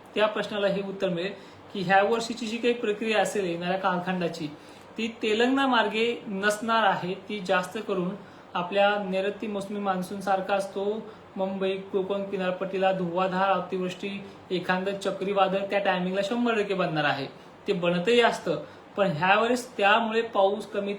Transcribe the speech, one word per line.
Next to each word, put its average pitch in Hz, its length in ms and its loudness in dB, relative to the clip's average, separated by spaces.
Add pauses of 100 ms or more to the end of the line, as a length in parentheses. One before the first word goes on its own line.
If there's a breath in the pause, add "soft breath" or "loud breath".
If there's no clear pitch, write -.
(160)
त्या 208 120 4
प्रश्नाला 208 400 -2
हे 190 140 0
उत्तर 190 280 -4
मिळेल 175 240 -4 (400 loud breath)
की 202 80 -4
ह्या 196 220 6
वर्षीची 226 440 -2
जी 220 100 -4
काही 240 160 2
प्रक्रिया 214 480 0
असेल 202 240 0
येणाऱ्या 175 340 -2
कालखंडाची, 175 680 -2 (500 loud breath)
ती 226 100 -4 (160)
तेलंगणा 247 440 2
मार्गे 226 600 0
नसणार 208 560 0
आहे. 180 300 0
ती 208 260 -8
जास्त 185 380 0 (100)
करून 185 220 0 (460 loud breath)
आपल्या 202 480 2
नैऋत्य 196 440 -4
मोसमी 202 320 -6
मान्सून 190 420 -4
सारखा 190 320 0
असतो. 202 540 -2 (280 loud breath)
मुंबई, 190 420 0
कोकण 196 460 -2
किनारपट्टीला 190 680 0
धुवाधार 185 580 0
अतिवृष्टी, 185 760 -2 (280 loud breath)
एखादं 185 480 -2
चक्रीवादळ 190 580 0
त्या 196 220 -2
टायमिंगला 185 440 0
शंभर 240 340 0
टक्के 196 160 0
बनणार 160 300 0
आहे. 139 240 -2 (400 loud breath)
ते 202 60 2
बनतही 175 480 4
असतं, 180 360 2 (400 loud breath)
पण 190 140 4
ह्यावेळेस 214 680 2
त्यामुळे 220 440 4
पाऊस 202 460 2
कमीत 202 320 -4